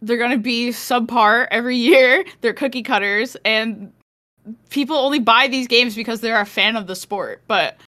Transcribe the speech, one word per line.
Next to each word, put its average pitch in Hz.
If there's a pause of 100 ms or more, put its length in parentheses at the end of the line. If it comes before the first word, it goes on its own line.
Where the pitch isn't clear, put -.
they're 226
gonna 240
be 233
subpar 233
every 240
<laughs> -
year. 262 (160)
They're 220
cookie 254
cutters, 208
and 220 (800)
people 285
only 277
buy 233
these 254
games 240
because 226
they're 226
a 202
fan 214
of 208
the 185
sport. 170
But 185 (200)